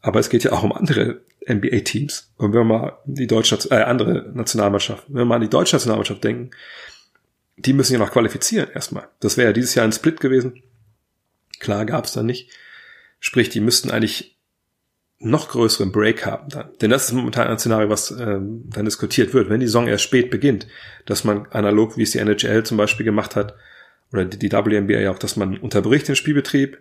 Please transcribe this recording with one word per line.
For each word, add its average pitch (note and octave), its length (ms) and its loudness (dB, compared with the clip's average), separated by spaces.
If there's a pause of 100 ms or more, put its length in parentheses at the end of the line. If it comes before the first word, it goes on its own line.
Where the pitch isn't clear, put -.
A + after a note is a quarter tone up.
Aber G#2 180 2
es G2+ 100 0
geht A#2 160 2
ja - 80 2
auch A2 100 -2
um G#2+ 80 2
andere A#2+ 500 0 (240)
N-B-A-Teams. A#2 920 -2
Und G#2 160 0
wenn A#2 80 4
wir - 20 4
mal A2+ 420 0
die C3+ 220 -6
deutsche, A2 300 2 (140)
äh, A#2+ 100 4
andere A2 520 0
Nationalmannschaft, G#2 760 -2
wenn C#3 80 -6
wir B2 80 2
mal A#2 100 2
an A#2 60 0
die A2 80 -2
deutsche E3 260 2
Nationalmannschaft G#2+ 480 -2
denken, A#2+ 280 -4 (1040)
die C3 160 0
müssen C3+ 200 2
ja A#2+ 60 2
noch G#2 120 0
qualifizieren B2+ 600 0
erstmal. - 360 -10 (100)
Das - 160 -2
wäre B2 140 4
ja G#2 40 2
dieses B2 220 0
Jahr A#2 100 4
ein A2 60 2
Split D#3+ 300 -2
gewesen. B2+ 420 0 (960)
Klar, G#2 260 -2
gab's A#2 280 -4
dann A2+ 140 -2
nicht. B2 240 -6 (680)
Sprich, A#2+ 300 2
die A2+ 100 -4
müssten A2+ 300 0
eigentlich - 480 -4 (800)
noch C#3 320 -2
größeren G#2+ 420 0
Break G#2+ 340 2
haben - 240 -8
dann. - 200 -14 (100)
Denn A2 120 4
das C#3 140 2
ist A2+ 80 -4
momentan A#2+ 340 0
ein A2+ 100 -2
Szenario, A2 320 2
was, G#2 220 -2
ähm, G#2+ 560 -6
dann G#2+ 180 -6
diskutiert - 480 0
wird, A2 160 4
wenn A2 100 2
die C3 60 0
Saison A#2 220 2
erst G#2+ 160 0
spät B2 260 2
beginnt, A2 380 0 (380)
dass - 180 -4
man G#2 240 0
analog, G#2+ 500 2
wie A#2 60 2
es - 80 -2
die B2+ 80 -2
N G#2+ 100 0
H G#2+ 180 0
L A2 160 2
zum A2 140 -2
Beispiel G#2+ 260 0
gemacht G#2+ 320 -2
hat, G#2 200 -4 (580)
oder G2 100 0
die, F#2 140 -6
die G#2 140 -2
W G#2+ 240 2
N G2+ 120 2
B G#2 180 2
A F#2+ 60 0
auch, F2+ 60 -6
dass - 180 -6
man F#2+ 220 -2
unterbricht A2 500 2
den C#3 80 0
Spielbetrieb C#3 640 0